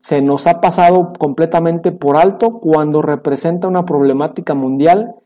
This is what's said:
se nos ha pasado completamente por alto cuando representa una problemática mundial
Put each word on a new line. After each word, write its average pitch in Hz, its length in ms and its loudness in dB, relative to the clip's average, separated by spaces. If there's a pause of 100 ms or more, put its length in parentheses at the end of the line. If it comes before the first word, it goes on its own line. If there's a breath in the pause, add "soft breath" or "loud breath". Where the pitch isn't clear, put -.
se 147 180 -2
nos 139 260 0
ha 170 140 2
pasado 180 580 2
completamente 165 720 -2
por 147 260 0
alto 202 420 2
cuando 151 400 0
representa 151 680 -4
una 180 180 -2
problemática 143 680 -2
mundial 147 640 0 (120)